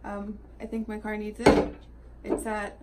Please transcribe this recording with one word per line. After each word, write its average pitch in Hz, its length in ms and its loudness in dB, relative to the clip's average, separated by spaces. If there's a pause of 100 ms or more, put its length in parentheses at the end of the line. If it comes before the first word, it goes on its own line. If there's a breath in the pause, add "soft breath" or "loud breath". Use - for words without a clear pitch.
Um, 202 340 -6 (220)
I 226 60 -8
think 226 220 -2
my 214 100 -4
car 214 180 -2
needs 214 240 -4
it. - 340 8 (480)
It's - 240 0
at, 214 360 -2